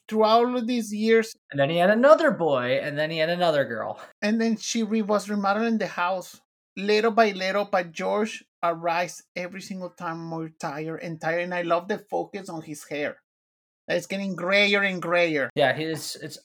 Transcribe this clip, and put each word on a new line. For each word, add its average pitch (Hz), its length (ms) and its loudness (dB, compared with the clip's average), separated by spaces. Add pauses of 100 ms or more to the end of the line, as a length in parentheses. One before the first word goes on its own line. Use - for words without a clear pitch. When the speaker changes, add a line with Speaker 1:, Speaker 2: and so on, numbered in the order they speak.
Speaker 1:
through 220 180 2
all 240 300 4
of 233 120 -2
these 226 260 -2
years 220 400 2 (160)
Speaker 2:
And 143 100 -4
then 139 120 4
he 170 60 0
had 175 120 6
another 285 400 8
boy, 139 540 0
and 147 160 -4
then 156 100 0
he 165 80 -4
had 160 120 2
another 170 360 2
girl. 110 340 -6 (220)
Speaker 1:
And 214 180 0
then 226 180 2
she - 260 -4
re-, 220 180 0
was 202 280 0
remodeling 208 500 0
the 185 80 -2
house. 180 520 -4 (380)
Little 214 340 2
by 214 200 4
little, 190 400 -2
but 180 220 -2
George 202 500 -2 (180)
arrives 170 640 -2 (120)
every 180 260 -10
single 185 300 -10
time 165 280 -8
more 165 300 -8 (100)
tired 156 420 -8
and 165 200 -10
tired. 165 220 -2
And 180 100 -6
I 175 80 -2
love 170 260 0
the 208 120 -4 (120)
focus 180 380 -8
on 110 120 -10
his 151 220 -14
hair. 147 320 -6 (720)
It's - 200 -2
getting 196 280 -6
grayer 202 480 2
and 185 180 -2
grayer. 165 540 0
Speaker 2:
Yeah, 139 180 4
his, 156 480 -6
it's, 147 240 -12